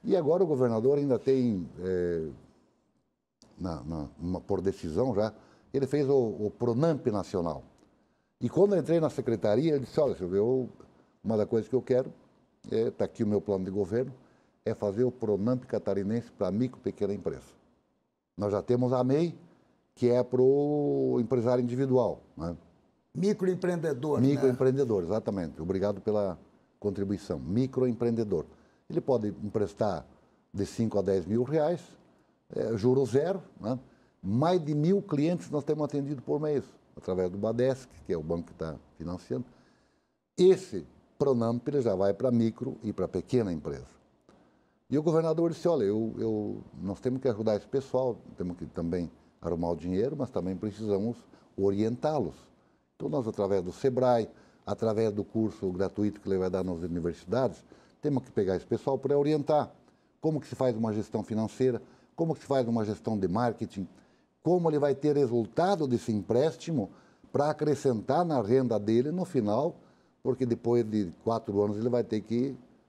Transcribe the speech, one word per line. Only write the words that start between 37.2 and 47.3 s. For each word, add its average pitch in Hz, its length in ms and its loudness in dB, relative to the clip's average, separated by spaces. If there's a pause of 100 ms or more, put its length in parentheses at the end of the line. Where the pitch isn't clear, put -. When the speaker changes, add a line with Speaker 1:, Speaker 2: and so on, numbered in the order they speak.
Speaker 1:
do 95 80 -8
badesc, 120 500 0 (180)
que 95 80 -2
é 85 40 0
o 78 60 -6
banco 85 240 -4
que - 60 -20
tá 80 220 -8 (220)
financiando. 90 480 -8 (920)
Esse 180 480 4 (320)
pronamp 120 500 2
ele 143 140 0
já 110 140 2
vai 98 180 2
pra 127 180 0
micro 117 520 0
e 107 80 -2
pra 92 160 -2
pequena 101 460 0
empresa. 73 420 -10 (920)
E 131 120 -2
o 151 40 -2
governador 165 480 2
disse, - 160 -2
"Olha, 151 160 4
eu, 107 360 0
eu, 107 380 -2 (220)
nós 95 200 -6
temos 131 220 -4
que 135 60 0
ajudar 110 280 2